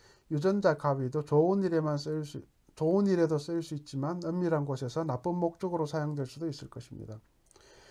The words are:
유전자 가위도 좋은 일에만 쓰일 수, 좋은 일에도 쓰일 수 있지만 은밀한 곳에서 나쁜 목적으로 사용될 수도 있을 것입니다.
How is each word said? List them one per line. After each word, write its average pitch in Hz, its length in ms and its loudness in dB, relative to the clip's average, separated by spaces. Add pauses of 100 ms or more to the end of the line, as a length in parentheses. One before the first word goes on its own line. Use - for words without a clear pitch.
(300)
유전자 180 460 2
가위도 139 480 0
좋은 175 380 4
일에만 156 340 2
쓰일 151 280 -4
수, 139 180 -10 (320)
좋은 190 320 4
일에도 170 320 4
쓰일 165 240 -4
수 156 120 -8
있지만 147 500 -4
은밀한 165 420 2
곳에서 135 380 -2
나쁜 160 320 -2
목적으로 170 500 -2
사용될 147 400 -4
수도 156 220 -8
있을 135 200 -10
것입니다. 107 520 -14 (720)